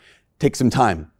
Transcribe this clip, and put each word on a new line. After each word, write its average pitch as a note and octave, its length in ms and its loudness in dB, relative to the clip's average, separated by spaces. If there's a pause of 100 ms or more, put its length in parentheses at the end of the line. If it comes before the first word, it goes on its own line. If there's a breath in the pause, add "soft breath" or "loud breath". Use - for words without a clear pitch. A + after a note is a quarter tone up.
(400 soft breath)
take C#3+ 160 0
some B2+ 140 2
time, F#2 400 -2 (100)